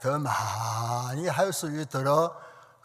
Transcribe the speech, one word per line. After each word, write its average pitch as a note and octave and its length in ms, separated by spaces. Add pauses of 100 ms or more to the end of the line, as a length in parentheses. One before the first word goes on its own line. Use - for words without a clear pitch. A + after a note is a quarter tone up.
더 C#3 180
많이 A#2 1080
할 E3+ 240
수 D#3 180 (100)
있도록 D3 540 (500)